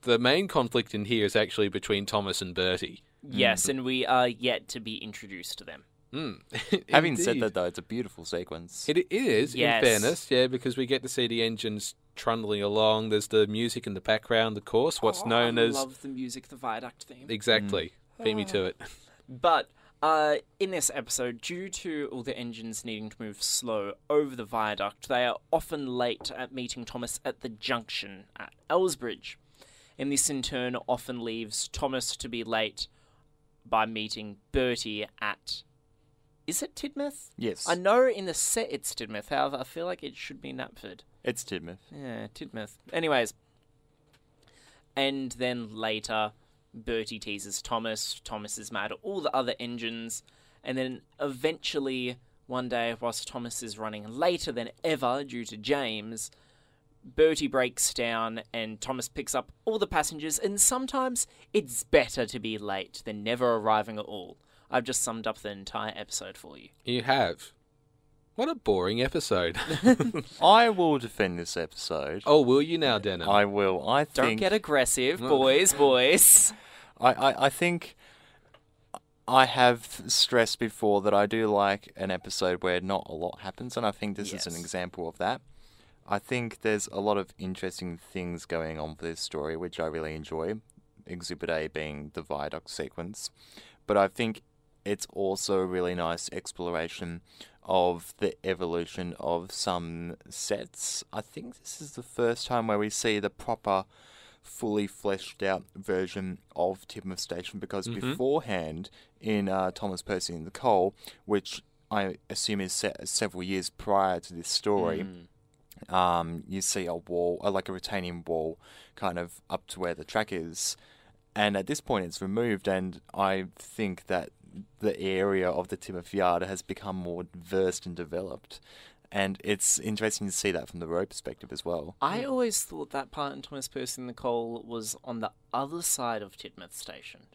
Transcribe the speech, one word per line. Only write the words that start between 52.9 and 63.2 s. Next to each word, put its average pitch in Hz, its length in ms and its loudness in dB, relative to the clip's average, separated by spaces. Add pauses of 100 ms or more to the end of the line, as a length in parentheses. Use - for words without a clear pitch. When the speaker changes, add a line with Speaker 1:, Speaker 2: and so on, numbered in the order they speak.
Speaker 2:
whilst 117 300 -4
Thomas 117 340 -8
is 107 160 -10
running 107 300 -8
later 165 440 -2
than 117 180 -6 (120)
ever 139 420 0
due 123 200 -8
to 107 140 -12
James, 110 720 -4 (760)
Bertie 156 440 4
breaks 127 440 0
down 113 480 -2 (140)
and 110 260 -6
Thomas 127 280 -4
picks - 260 -8
up - 180 -4 (140)
all 220 120 0
the 202 80 2
passengers. 156 520 -2
And 202 200 -2
sometimes 254 680 2 (260)
it's 135 320 0
better 135 420 4
to 117 120 -8
be 110 180 -4
late 98 480 -6
than 107 180 -8